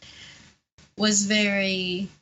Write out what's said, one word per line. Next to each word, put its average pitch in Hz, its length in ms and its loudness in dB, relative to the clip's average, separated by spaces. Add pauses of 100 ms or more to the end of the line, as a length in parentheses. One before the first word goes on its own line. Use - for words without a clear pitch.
(960)
was 208 280 2
very 196 840 0 (140)